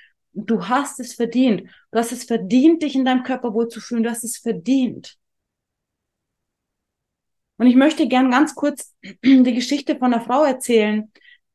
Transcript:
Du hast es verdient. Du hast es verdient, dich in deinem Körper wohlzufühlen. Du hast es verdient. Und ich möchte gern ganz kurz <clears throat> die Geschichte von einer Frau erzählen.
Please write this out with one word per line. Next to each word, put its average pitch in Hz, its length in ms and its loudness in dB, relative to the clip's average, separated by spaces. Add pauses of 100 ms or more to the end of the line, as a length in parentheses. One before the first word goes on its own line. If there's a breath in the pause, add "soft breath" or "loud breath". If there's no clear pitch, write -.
(320 soft breath)
Du 208 360 -4
hast 269 320 -4
es - 140 -14
verdient. 240 540 0 (220 soft breath)
Du 214 80 -4
hast 233 140 -2
es 240 120 -12
verdient, 254 600 2
dich 285 100 -6
in 269 100 0
deinem 254 200 0
Körper 254 280 -6
wohlzufühlen. 226 520 -4
Du 233 60 -2
hast 233 140 -10
es 226 120 -10
verdient. 233 840 -4 (2500)
Und 226 100 2
ich 247 100 6
möchte 285 320 4
gern 254 220 2
ganz 285 240 2
kurz - 400 -6 (140)
<clears throat> - 160 -14
die 254 300 6
Geschichte 285 420 -2
von 247 160 0
einer 233 100 -2
Frau 262 220 0
erzählen. 214 680 0 (440 soft breath)